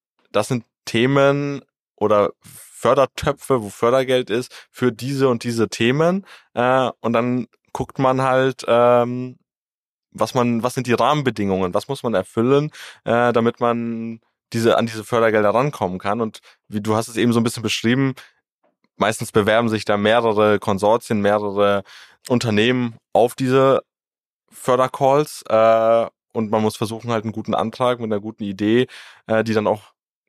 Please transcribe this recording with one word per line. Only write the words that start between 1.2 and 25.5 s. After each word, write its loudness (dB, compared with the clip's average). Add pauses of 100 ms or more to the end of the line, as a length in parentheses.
oder 2 (100)
Fördertöpfe, -2
wo -10
Fördergeld 0
ist -4 (160)
für 0
diese -2
und 0
diese -2
Themen. 0 (300)
Äh, 0 (100)
und -2
dann -2 (240)
guckt -10
man 0
halt, 0
ähm, 2 (720)
was -4
man, 2
was -2
sind -4
die 0
Rahmenbedingungen, 0
was -2
muss -8
man -2
erfüllen, 0 (360)
äh, 2
damit 0
man -4 (340)
diese, 2
an 2
diese -8
Fördergelder 2
rankommen -2
kann. -4
Und -8 (260)
wie -6
du -2
hast -2
es -10
eben 2
so 4
ein 2
bisschen -4
beschrieben, -2 (840)
meistens -2
bewerben 2
sich -2
da 0
mehrere 2
Konsortien, 0
mehrere 0 (460)
Unternehmen 0 (160)
auf 2
diese 2 (640)
Fördercalls, 0
äh, 4 (240)